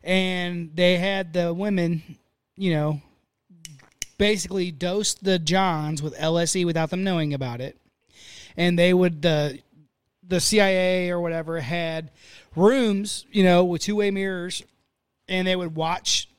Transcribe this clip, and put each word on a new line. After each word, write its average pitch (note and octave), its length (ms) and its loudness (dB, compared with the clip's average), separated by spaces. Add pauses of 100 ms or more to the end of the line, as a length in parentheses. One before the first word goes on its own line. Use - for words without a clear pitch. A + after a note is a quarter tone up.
and F3+ 720 -2
they F3+ 220 4
had F#3+ 340 -2
the F3 220 0
women, F3 480 0 (560)
you F#3+ 160 0
know, D3+ 280 -2 (1160)
basically F#3 540 0
dosed F3+ 520 -4
the F#3 160 4
Johns D#3+ 640 0
with D3+ 140 -6
L D#3+ 200 0
S E3+ 160 0
D F3+ 120 0
without D#3+ 240 0
them F#3 140 -4
knowing E3 300 0
about B2+ 280 -6
it. - 160 -10 (800)
And F3 220 2
they F3+ 140 6
would, F3 280 2
the, D3 380 0 (680)
the F3+ 140 -2
C G#3 220 2
I G3 80 4
A F#3 420 0
or F3 80 -2
whatever E3 400 -4
had D#3+ 520 -6 (440)
rooms, G#3 760 2
you G3+ 120 4
know, F3+ 220 6
with F3 160 -4
two-way G#3 300 0
mirrors, F#3+ 520 -6 (640)
and F#3 180 -2
they F#3 100 2
would E3+ 200 -6
watch D#3+ 640 -2